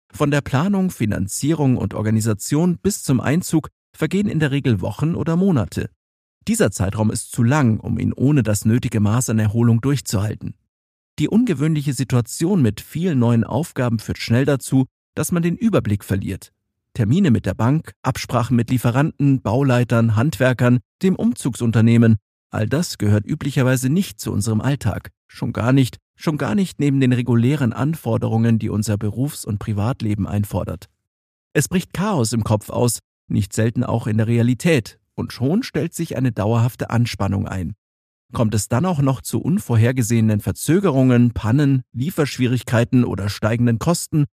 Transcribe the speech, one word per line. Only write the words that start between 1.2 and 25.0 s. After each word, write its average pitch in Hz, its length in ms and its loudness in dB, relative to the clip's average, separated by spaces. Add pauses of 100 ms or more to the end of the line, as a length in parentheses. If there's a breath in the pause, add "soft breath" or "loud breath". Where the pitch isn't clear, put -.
und 101 160 -4
Organisation 110 840 0
bis - 260 -4
zum 131 160 2
Einzug 131 500 0 (260)
vergehen 190 320 -2
in 160 120 -4
der 151 120 0
Regel 127 300 0
Wochen 147 340 -4
oder 160 200 -2
Monate. 170 540 0 (580)
Dieser 160 240 2
Zeitraum 104 400 0
ist - 200 -8
zu 127 120 0
lang, 117 360 4
um - 200 -4
ihn 101 140 0
ohne 139 280 2
das 104 240 -2
nötige 110 340 0
Maß 107 300 2
an 110 100 0
Erholung 113 420 2
durchzuhalten. - 760 -4 (640)
Die 151 120 -2
ungewöhnliche 151 640 0
Situation 143 680 0
mit 107 200 2
vielen 160 380 -2
neuen 117 260 4
Aufgaben 123 540 -2
führt - 180 -6
schnell 120 260 0
dazu, 135 420 0 (300)
dass - 160 -4
man 170 120 0
den 175 120 0
Überblick 131 480 0
verliert. 98 480 -6 (420)
Termine 139 380 2
mit 104 140 2
der 92 80 0
Bank, 135 480 0
Absprachen 123 560 -2
mit 117 120 -2
Lieferanten, 131 720 0
Bauleitern, 117 760 2
Handwerkern, 127 640 2 (220)
dem 185 140 2
Umzugsunternehmen, 117 1040 4 (340)
all 104 160 -2
das 156 300 -2
gehört 104 280 2
üblicherweise 127 640 0
nicht 180 300 -2
zu 107 140 -8
unserem 110 260 -2
Alltag. - 520 -4 (160)